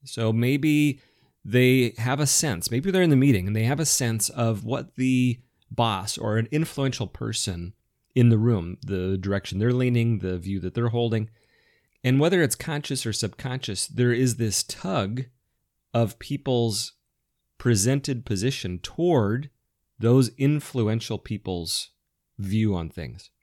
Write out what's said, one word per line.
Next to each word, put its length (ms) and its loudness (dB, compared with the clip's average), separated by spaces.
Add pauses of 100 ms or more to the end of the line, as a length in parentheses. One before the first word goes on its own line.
So 280 -4
maybe 680 2 (420)
they 540 4
have 220 -2
a 80 2
sense, 420 0
maybe 220 -2
they're 100 4
in 80 4
the 60 6
meeting 320 4
and 80 -2
they 80 0
have 160 0
a 60 0
sense 440 0
of 340 -2
what 320 -6
the 440 0 (320)
boss 460 -2
or 200 -2
an 140 0
influential 560 -2
person 680 -8 (400)
in 160 6
the 80 6
room, 480 0
the 320 -2
direction 400 -4
they're 160 2
leaning, 460 2
the 180 -4
view 220 -4
that 160 -6
they're 140 0
holding. 400 -2 (720)
And 160 4
whether 240 4
it's 120 0
conscious 480 -6
or 100 -4
subconscious, 760 -6
there 260 2
is 220 2
this 260 -2
tug 640 -4 (680)
of 280 0
people's 760 -2 (640)
presented 680 0
position 540 -4
toward 680 0 (500)
those 380 6
influential 800 0
people's 760 -6 (460)
view 380 0
on 140 -4
things. 400 -12 (140)